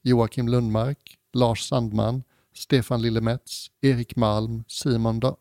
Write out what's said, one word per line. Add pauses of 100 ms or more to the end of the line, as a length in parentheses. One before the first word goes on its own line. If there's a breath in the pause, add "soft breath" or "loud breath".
Joakim
Lundmark, (160)
Lars
Sandman, (300)
Stefan
Lillemets, (100)
Erik
Malm,
Simon
Da-,